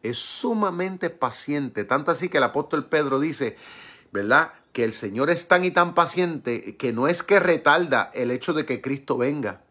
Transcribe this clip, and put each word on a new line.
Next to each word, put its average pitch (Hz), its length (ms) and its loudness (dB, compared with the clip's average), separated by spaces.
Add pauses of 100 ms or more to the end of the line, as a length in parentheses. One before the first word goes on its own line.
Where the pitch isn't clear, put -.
Es 120 160 -4
sumamente 190 920 -2
paciente. 131 720 -4
Tanto 139 260 0
así 170 180 -2
que 165 100 2
el 131 60 6
apóstol 147 420 -2
Pedro 143 320 2
dice, 143 380 -2 (560)
¿verdad? 120 400 2 (200)
Que 120 120 0
el 110 80 -2
Señor 117 380 -2
es 170 180 -2
tan 180 160 6
y 180 60 2
tan 175 240 2
paciente 165 840 -2
que 123 160 -2
no 123 160 0
es - 140 -2
que 196 180 6
retarda 156 760 2
el 120 160 -2
hecho 127 220 -4
de 156 120 -2
que 123 160 -6
Cristo 139 360 -4
venga 123 540 -4